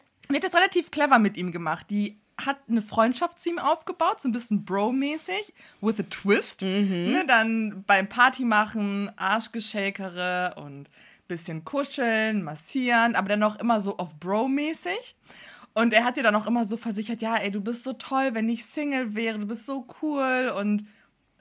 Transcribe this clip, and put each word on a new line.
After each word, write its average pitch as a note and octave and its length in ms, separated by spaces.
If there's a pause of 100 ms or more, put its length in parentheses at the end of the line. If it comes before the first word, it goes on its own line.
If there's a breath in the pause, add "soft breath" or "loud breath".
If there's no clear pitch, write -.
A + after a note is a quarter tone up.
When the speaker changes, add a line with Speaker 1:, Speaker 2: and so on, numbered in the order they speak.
(280)
Speaker 1:
Und - 20
die C#4 60
hat E4+ 100
das - 80
relativ F4+ 380
clever C#4 280
mit G#3 160
ihm F3+ 160
gemacht. E3 380
Die G#3 300 (180)
hat C#4 200 (120)
eine A3+ 120
Freundschaft A#3+ 580
zu E4+ 100
ihm E4+ 100
aufgebaut, E4 640
so C4 80
ein - 20
bisschen G#3 320
Bro-mäßig, C#4 880 (280 soft breath)
with G#3+ 180
a F#3+ 40
twist. - 580
Speaker 2:
Mhm. F#3+ 500
Speaker 1:
Ne, F4+ 160
dann A3 580
beim G3 220
Party B3+ 380
machen, G#3 720
Arschgeschäkere F#3+ 1400
und C#3 320 (380 soft breath)
bisschen E3 360
kuscheln, A3+ 800
massieren, A#3 720
aber G3 140
dann G#3 140
auch G#3+ 140
immer A3+ 240
so G3 160
auf D#3+ 220
Bro-mäßig. D4 960 (580 soft breath)
Und A3+ 200
er A3+ 100
hat B3 140
ihr C4+ 60
dann G#3 120
auch G#3 120
immer A#3 180
so G#3+ 120
versichert, A3+ 440
„Ja, A3+ 140
ey, G3+ 160
du G3+ 100
bist A#3 220
so C4 100
toll, C4+ 400
wenn A3+ 160
ich A#3 160
Single C4 500
wäre, A3+ 240
du G#3 60
bist A3 200
so C4+ 220 (140)
cool“ C4 560
und G#3 300 (540 soft breath)